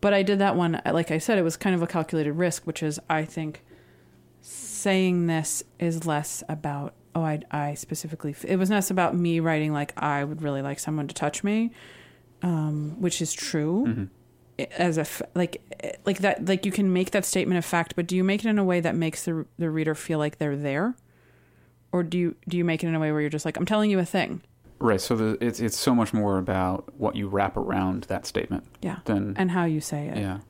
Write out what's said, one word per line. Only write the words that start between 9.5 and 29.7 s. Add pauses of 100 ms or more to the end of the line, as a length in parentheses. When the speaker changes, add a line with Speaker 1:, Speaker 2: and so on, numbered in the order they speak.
Speaker 1:
like,
"I
would
really
like
someone
to
touch
me," (720)
um,
which
is
true.
Speaker 2:
Mm-hmm. (560)
Speaker 1:
I-, (100)
as
a
f-, (120)
like, (420)
like
that,
like,
you
can
make
that
statement
a
fact,
but
do
you
make
it
in
a
way
that
makes
the, (120)
the
reader
feel
like
they're
there? (960)
Or
do
you, (120)
do
you
make
it
in
a
way
where
you're
just
like,
"I'm
telling
you
a
thing"? (360)
Speaker 2:
Right.
So
the,
it's,
it's
so
much
more
about
what
you
wrap
around
that
statement (180)
Speaker 1:
Yeah.
Speaker 2:
than
Speaker 1:
And
how
you